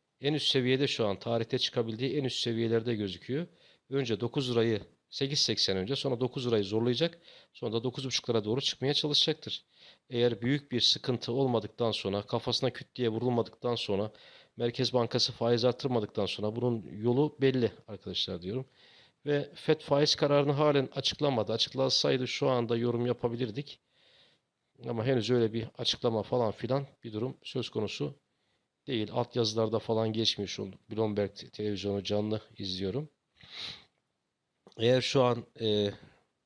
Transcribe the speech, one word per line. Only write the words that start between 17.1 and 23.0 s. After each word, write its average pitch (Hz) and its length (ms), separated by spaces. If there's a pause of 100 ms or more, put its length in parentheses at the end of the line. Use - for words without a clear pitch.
belli 127 300 (160)
arkadaşlar 95 540
diyorum. 117 240 (600)
Ve 143 300
FED - 260
faiz 143 340
kararını 143 360
halen 143 440
açıklamadı. 113 580
Açıklasaydı 131 720
şu 139 220
anda 120 280
yorum 120 280